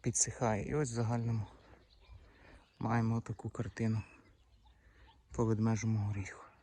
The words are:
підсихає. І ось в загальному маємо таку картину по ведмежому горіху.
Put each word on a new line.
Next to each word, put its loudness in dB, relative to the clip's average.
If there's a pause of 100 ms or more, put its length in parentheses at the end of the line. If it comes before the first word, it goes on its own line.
підсихає. 0
І -2
ось 0
в -6
загальному 0 (1300)
маємо 2
таку -6
картину -2 (1300)
по 2
ведмежому 2
горіху. -4 (200)